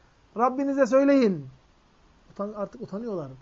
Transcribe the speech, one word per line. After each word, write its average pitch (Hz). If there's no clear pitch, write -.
"Rabbinize 269
söyleyin." 240
Utan-, 208
artık 208
utanıyorlar, 190